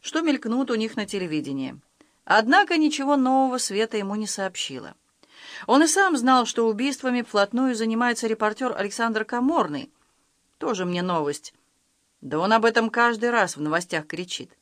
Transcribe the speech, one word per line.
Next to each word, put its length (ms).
что 200
мелькнут 500
у 40
них 220
на 100
телевидении. 720
Однако 520
ничего 400
нового 420
Света 380
ему 180
не 120
сообщила. 680
Он 160
и 40
сам 300
знал, 300
что 200
убийствами 560
вплотную 520
занимается 520
репортёр 500
Александр 480
Каморный. 680
Тоже 260
мне 180
новость. 520
Да 180
он 140
об 120
этом 260
каждый 400
раз 260
в 40
новостях 460
кричит. 440